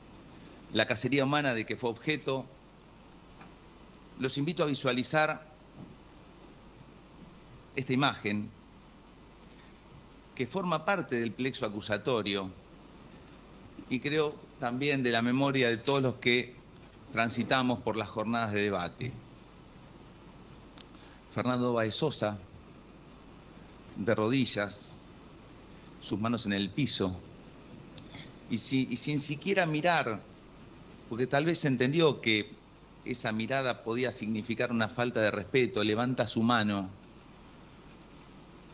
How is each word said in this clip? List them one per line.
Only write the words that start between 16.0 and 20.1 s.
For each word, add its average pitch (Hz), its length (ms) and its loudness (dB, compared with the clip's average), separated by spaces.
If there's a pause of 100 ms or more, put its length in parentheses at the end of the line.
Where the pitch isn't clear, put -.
los 123 140 2
que 120 380 2 (580)
transitamos 120 680 2
por 107 160 -2
las 107 120 -2
jornadas 113 440 -2
de 104 100 2
debate. 90 500 -2 (2250)